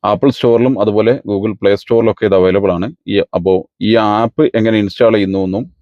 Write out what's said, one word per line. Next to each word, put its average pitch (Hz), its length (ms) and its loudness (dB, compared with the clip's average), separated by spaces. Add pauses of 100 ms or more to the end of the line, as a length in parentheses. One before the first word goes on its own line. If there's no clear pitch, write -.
(100)
ആപ്പിൾ 104 260 0
സ്റ്റോറിലും 120 460 2
അതുപോലെ 107 320 2 (160)
Google 104 300 -4
Play 101 240 2
സ്റ്റോറിലും 113 300 0
ഒക്കെ 113 160 -4
ഇത് 98 100 2
അവൈലബിൾ 92 380 2
ആണ്. 98 100 -6 (240)
ഈ, 101 40 0 (220)
അപ്പോ 92 160 0 (340)
ഈ 110 60 2 (240)
ആപ്പ് 117 260 -2 (140)
എങ്ങനെ 113 260 0
ഇൻസ്റ്റാൾ 113 320 2
ചെയ്യുന്നു 95 320 -2
എന്നും 98 160 -6 (180)